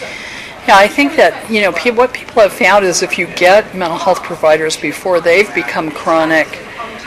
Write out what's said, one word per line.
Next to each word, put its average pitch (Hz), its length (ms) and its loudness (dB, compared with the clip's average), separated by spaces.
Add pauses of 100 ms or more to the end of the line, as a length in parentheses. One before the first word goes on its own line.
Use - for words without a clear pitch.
(680)
Yeah, 214 100 6
I 196 100 6
think 285 300 0
that, 202 340 2
you 214 120 0
know, 180 100 0
pe-, 240 200 -2
what 247 200 0
people - 300 0
have 185 100 4
found 202 320 4
is 180 180 0
if - 160 -4
you 175 80 -4
get 185 480 2
mental 175 220 -4
health 180 260 0
providers 156 540 0
before 170 420 -4
they've 175 360 2
become 165 360 -4
chronic, 160 560 0 (600)